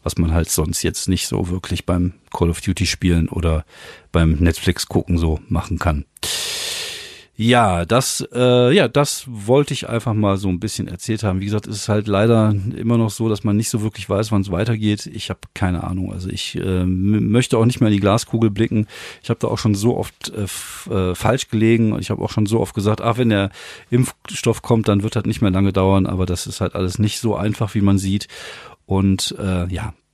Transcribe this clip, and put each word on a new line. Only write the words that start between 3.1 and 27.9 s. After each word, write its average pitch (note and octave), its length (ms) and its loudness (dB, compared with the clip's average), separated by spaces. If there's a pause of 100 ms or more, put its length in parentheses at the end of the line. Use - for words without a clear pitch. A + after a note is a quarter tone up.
oder E2 360 -2 (480)
beim E2 220 4
Netflix E2+ 520 0
gucken F2 320 0
so D#2+ 300 0
machen E2 300 -2
kann. D2+ 260 0 (1400)
Ja, G#2+ 440 4
das, - 340 0 (140)
äh, B2 360 4
ja, E3+ 160 4
das C#3+ 400 0
wollte B2 460 2
ich - 160 -8
einfach A#2 240 -2
mal G#2 240 2
so G2 140 -2
ein F2 100 0
bisschen - 280 -6
erzählt G#2+ 340 -6
haben. F#2+ 180 0
Wie G2 60 -4
gesagt, G#2+ 200 -2
es G#2 100 -8
ist - 120 -8
halt G#2 180 0
leider G#2+ 480 4 (220)
immer A#2 220 2
noch A2+ 100 2
so, A2+ 220 -2
dass G#2 140 -2
man G#2 120 2
nicht A2 140 0
so A2+ 100 0
wirklich G#2 300 -6
weiß, G#2 200 0
wann's G2 200 0
weitergeht. G#2+ 560 0
Ich - 240 -10
hab - 240 -12
keine F2+ 300 -2
Ahnung. F#2 280 -4
Also F#2 160 -8
ich, - 280 -8
äh, F2+ 260 -2
m-, G2 480 2
möchte B2 260 2
auch A2+ 80 4
nicht A#2+ 160 2
mehr A2 80 4
in G#2+ 60 4
die G2 60 2
Glaskugel A2 500 2
blicken. G#2+ 380 0 (340)
Ich - 80 -4
hab A#2 100 -2
da A2 80 -2
auch G2+ 80 -2
schon G#2+ 180 2
so G#2 220 2
oft, - 400 -8
äh, G#2+ 60 -4
f-, - 500 -10
äh, F#2 220 0
falsch A2+ 340 2
gelegen A2+ 460 4
und - 60 -4
ich - 100 -6
hab - 100 -4
auch G2+ 80 -2
schon A2 160 0
so A2+ 160 2
oft - 140 -4
gesagt, G#2+ 260 0
ach, A2+ 160 -2
wenn A#2+ 140 2
der G2+ 180 2 (400)
Impfstoff - 720 0
kommt, A2+ 280 0
dann G2+ 140 4
wird G#2+ 140 -2
das G2+ 80 -2
nicht A2+ 160 -4
mehr G2+ 100 2
lange F#2+ 220 2
dauern. F#2+ 320 4
Aber F#2 220 -2
das F2+ 200 -4
ist - 140 -8
halt F#2+ 140 -4
alles F#2 240 -4
nicht G#2 220 0
so G#2+ 160 -2
einfach, G#2 380 -2
wie G#2+ 60 0
man G2 160 4